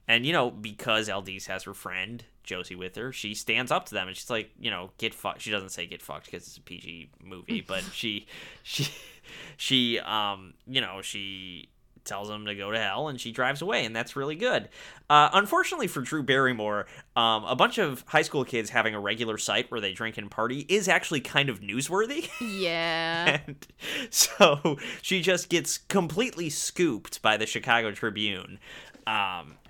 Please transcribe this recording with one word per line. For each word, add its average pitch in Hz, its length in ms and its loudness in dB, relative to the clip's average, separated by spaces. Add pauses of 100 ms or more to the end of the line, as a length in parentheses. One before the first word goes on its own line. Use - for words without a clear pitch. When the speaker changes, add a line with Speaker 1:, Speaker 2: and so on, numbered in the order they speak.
Speaker 1:
and, 117 160 6
you 139 80 2
know, 123 180 4
because 110 600 -2
Aldice 95 380 -6
has 95 160 -6
her 98 100 -10
friend, 95 500 -8 (180)
Josie, 90 340 -8
with 90 200 -10
her, 123 160 -8
she 104 220 -8
stands 120 380 0
up 180 140 0
to - 80 -8
them, 95 140 -2
and 92 80 -12
she's - 140 -10
like, 110 280 -4
you 113 120 -6
know, 92 280 -6
"Get 113 140 -4
fucked." - 300 -6
She 110 80 -8
doesn't 95 200 -4
say 87 140 -8
"Get 85 160 -12
fucked" - 300 -12
'cause 87 160 -12
it's - 100 -18
a - 40 -20
P 87 180 -16
G 82 320 -16 (100)
movie, 95 400 -8
but 95 220 -4
Speaker 2:
<laughs> 95 100 -10
Speaker 1:
she, 104 360 -6 (340)
she, - 240 -4 (680)
she, 123 420 2
um, 98 560 -4 (100)
you 131 160 -2
know, 95 220 -6
she 95 680 -12 (340)
tells 104 240 -8
them 107 180 -8
to 104 80 -4
go 101 160 -4
to 113 80 0
hell, 110 300 -2
and 131 120 -8
she 117 120 -8
drives 131 300 0
away, 196 220 0
and 113 120 -4
that's 117 180 -4
really 143 220 -4
good. 180 320 0 (420)
Uh, 147 220 12
unfortunately 277 560 4
for 147 140 -4
Drew 151 200 -2
Barrymore, 120 640 2 (300)
um, 113 280 4
a 127 120 0
bunch 233 220 6
of 147 280 0
high 156 160 6
school 156 220 0
kids 113 260 -2
having 110 240 2
a 104 60 -4
regular 107 380 0
site 110 340 0
where 120 80 -2
they 98 120 0
drink 110 240 -6
and 104 140 -8
party 123 380 -2
is 190 180 2
actually 175 360 2
kind 139 260 2
of 110 140 -2
newsworthy. 175 720 -2
<laughs> - 60 -10
Speaker 2:
Yeah. 165 1040 0
Speaker 1:
And - 220 -14 (440)
so 147 680 6 (240)
she 190 180 2
just 175 280 2
gets 165 300 0
completely 175 680 0
scooped - 760 0
by 107 140 6
the 107 100 0
Chicago 117 440 2
Tribune. 101 720 -4 (480)
Um, 92 460 -2 (140)